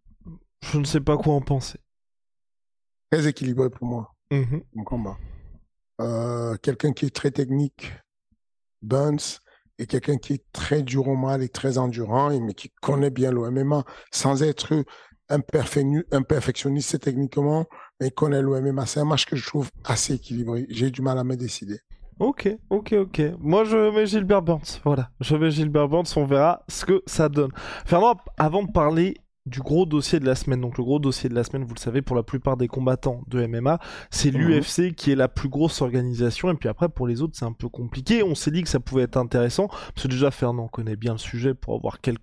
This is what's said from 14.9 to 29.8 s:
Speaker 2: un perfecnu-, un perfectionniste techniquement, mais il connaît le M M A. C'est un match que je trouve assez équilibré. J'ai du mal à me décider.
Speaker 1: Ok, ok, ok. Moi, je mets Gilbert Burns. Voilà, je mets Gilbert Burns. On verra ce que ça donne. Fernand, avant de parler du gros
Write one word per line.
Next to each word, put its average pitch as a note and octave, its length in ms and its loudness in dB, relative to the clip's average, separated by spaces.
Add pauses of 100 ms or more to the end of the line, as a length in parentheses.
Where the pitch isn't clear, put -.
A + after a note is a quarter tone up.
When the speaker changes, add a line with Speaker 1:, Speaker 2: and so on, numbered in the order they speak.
Speaker 2:
un D3 100 2
perfecnu-, C#3+ 720 0
un C#3 100 2
perfectionniste C#3 800 0
techniquement, C#3+ 640 0 (340)
mais C3 80 -2
il C3 40 0
connaît C#3+ 300 2
le C3+ 140 2
M C3 120 0
M C3+ 120 0
A. C3 60 -2
C'est - 140 -4
un D3 60 2
match D3 200 2
que - 100 -4
je B2 100 -6
trouve C#3 240 -4 (140)
assez A#2+ 320 0
équilibré. A#2 540 -4
J'ai B2+ 220 0
du B2+ 100 -8
mal C3 160 0
à B2+ 60 -2
me B2+ 120 -2
décider. G#2+ 440 -8 (400)
Speaker 1:
Ok, A3 300 0 (200)
ok, G#3 240 -2
ok. F#3+ 280 0 (180)
Moi, E3+ 240 4
je G#3+ 320 4
mets G#3+ 100 4
Gilbert G3+ 360 4
Burns. D#3+ 420 -2
Voilà, C3 280 2 (100)
je D3 140 2
mets D#3 160 4
Gilbert D3+ 360 2
Burns. E3 180 2 (100)
On D3 100 4
verra C#3 420 4
ce - 180 -8
que F#3+ 220 4
ça D#3 220 2
donne. C#3+ 220 0 (340)
Fernand, G3 320 6 (200)
avant D#3 260 2
de G3+ 80 -6
parler E3 440 4 (300)
du B2 140 -8
gros D3+ 260 2